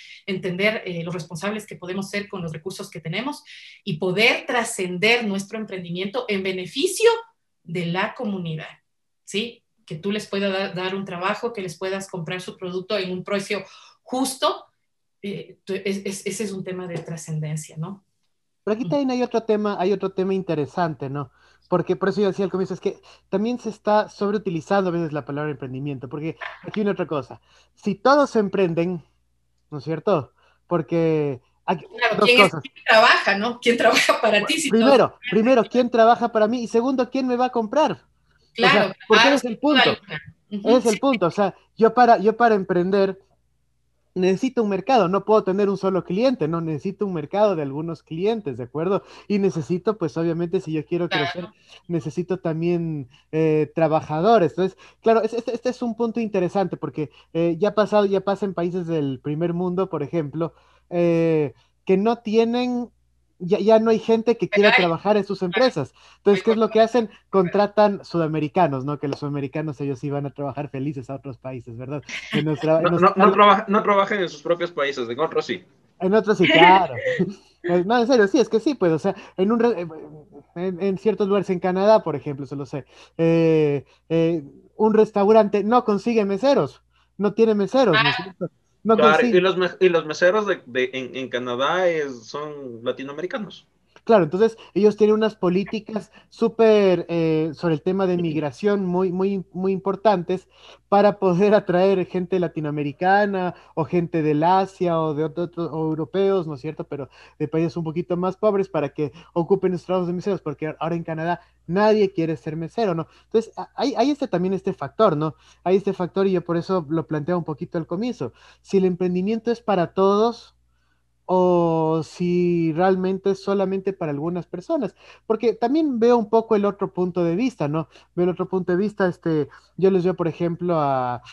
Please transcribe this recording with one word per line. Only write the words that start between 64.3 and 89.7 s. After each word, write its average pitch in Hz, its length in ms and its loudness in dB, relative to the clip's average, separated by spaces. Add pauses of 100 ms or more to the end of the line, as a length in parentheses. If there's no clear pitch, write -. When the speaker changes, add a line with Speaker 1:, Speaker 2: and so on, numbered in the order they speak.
Speaker 2:
que 175 120 -4
quiera 208 200 4
Speaker 1:
Pero 233 80 6
hay 202 40 2
Speaker 2:
trabajar 180 360 2
en 196 80 -2
sus 196 140 -6
Speaker 1:
Claro. 185 120 -4
Speaker 2:
empresas. 202 420 0 (240)
Entonces, 202 220 4
Speaker 1:
Hay - 60 -8
Speaker 2:
¿qué 226 60 4
es 214 60 2
lo 220 120 2
que 220 100 2
hacen? 226 280 2
Speaker 1:
contrataciones. - 220 -20
Speaker 2:
Contratan 196 760 2
sudamericanos, 156 800 0
¿no? 147 120 -4
Que 143 120 -6
los 135 100 -6
sudamericanos, 143 640 -6
ellos 139 180 -6
sí 151 100 -6
van 143 160 -4
a 139 80 -8
trabajar 143 360 -8
felices 135 400 -8
a 135 60 -10
otros 135 220 -14
países, 123 400 -14
¿verdad? 131 240 -10 (300)
En 151 140 -2
nuestra, 156 340 0
Speaker 3:
No, 170 80 2
Speaker 2:
en 170 40 0
Speaker 3:
no, - 0 -
Speaker 2:
nuestra 180 260 4
Speaker 3:
no 196 160 6
trabaja-, 202 340 6
no 208 160 0
trabajan 202 380 0
en 165 80 -4
sus 151 120 -18
propios 170 300 -2
países, 139 380 -4
en 120 100 -8
otros 156 260 -2
sí. 95 180 -8 (360)
Speaker 2:
En 185 140 0
otros 208 240 2
sí, 175 100 4
claro. 330 480 6 (220)
<laughs> 269 280 -4 (220)
Pues, 180 180 2
no, 226 120 0
en 233 80 2
serio, 226 220 4
sí, 269 120 2
es 214 80 2
que 220 120 0
sí, 277 160 -2
pues, 175 160 2
o 156 80 2
sea, 190 160 -2 (220)
en 196 140 0
un 233 80 2
re-, 202 280 0 (680)
en, 175 260 -6
en 196 180 -2
ciertos 208 280 0
lugares, 196 220 0
en 180 100 -2
Canadá, 190 440 4
por 151 120 -4
ejemplo, 139 300 -8
se 143 100 -12
lo 139 120 -8
sé, 139 180 -10 (320)
eh, 160 680 2 (240)
eh, 165 340 0 (320)
un 214 180 2
restaurante 208 720 4
no 240 200 4
consigue 220 420 0
meseros, 196 580 0 (340)
no 196 160 0
tiene 220 220 4
meseros, 208 480 2
¿no 240 60 2
es 247 80 -2
Speaker 1:
Ah. - 60 -6
Speaker 2:
cierto? 180 260 -10 (340)
No 220 140 2
Speaker 3:
Claro, - 200 6
Speaker 2:
consigue. 240 200 4
Speaker 3:
y 175 40 6
los 180 160 2
me-, 180 120 0 (100)